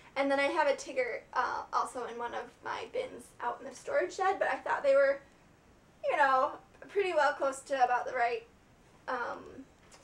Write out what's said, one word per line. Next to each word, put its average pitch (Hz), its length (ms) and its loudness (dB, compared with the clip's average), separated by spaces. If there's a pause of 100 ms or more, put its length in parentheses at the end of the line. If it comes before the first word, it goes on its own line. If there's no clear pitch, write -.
(160)
And 277 140 2
then 277 80 4
I 277 60 2
have 311 240 2
a 269 60 4
Tigger, 254 480 -4 (100)
uh, - 400 -2
also 240 320 -2
in 226 140 -10
one 233 160 -6
of 233 180 -8 (100)
my - 300 -6
bins - 340 -8 (140)
out 240 200 -6
in 262 80 -12
the - 60 -14
storage - 400 -2
shed, 381 240 0
but - 80 0
I 269 120 -2
thought - 260 -4
they 277 100 6
were, 277 260 4 (840)
you 554 120 2
know, 277 360 4 (360)
pretty 381 240 0
well 294 200 4
close 277 300 -2
to 269 200 0
about 247 240 2
the - 60 -8
right, 233 340 -2 (640)
um, 254 560 -6 (400)